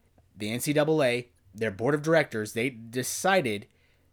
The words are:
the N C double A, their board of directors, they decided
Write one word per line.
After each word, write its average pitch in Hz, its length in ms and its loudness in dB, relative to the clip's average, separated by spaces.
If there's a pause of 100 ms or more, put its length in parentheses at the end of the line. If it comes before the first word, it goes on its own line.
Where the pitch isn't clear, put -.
(360)
the 104 140 -6
N 120 80 -4
C 147 140 -2
double 151 280 4
A, 123 280 2 (260)
their 110 160 -2
board 110 240 0
of 147 80 -2
directors, 147 520 0
they 117 160 -2
decided 120 1000 -2 (440)